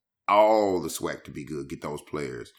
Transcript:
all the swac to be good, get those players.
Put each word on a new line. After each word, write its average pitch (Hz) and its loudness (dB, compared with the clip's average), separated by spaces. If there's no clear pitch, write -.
all 104 4
the 80 -6
swac 78 -6
to - -16
be 71 -12
good, 69 -10
get 71 -12
those 73 -8
players. 64 -8